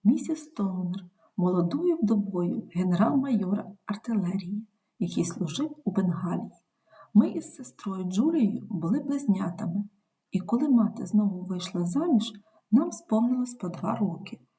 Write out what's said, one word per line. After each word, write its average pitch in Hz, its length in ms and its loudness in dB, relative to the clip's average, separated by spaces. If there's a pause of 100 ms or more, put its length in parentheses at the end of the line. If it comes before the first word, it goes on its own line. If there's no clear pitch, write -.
місіс 302 360 2
Стоунер, 180 640 -4 (320)
молодою 185 600 2
вдовою 202 760 0
генерал-майора 196 960 2 (140)
артилерії, 202 840 -4 (320)
який 175 260 0
служив 254 580 -4
у - 80 0
Бенгалії. 175 600 -2 (640)
Ми 285 160 8
із - 260 -8
сестрою 190 480 -8
Джулією 226 680 0
були 170 300 -2
близнятами, 196 840 -2 (480)
і 180 80 0
коли 254 300 0
мати 226 360 4
знову 196 360 2
вийшла 180 440 -4
заміж, 269 480 2 (380)
нам 320 200 4
сповнилось 247 640 0
по 180 160 -6
два 185 260 -4
роки. 175 440 -4 (200)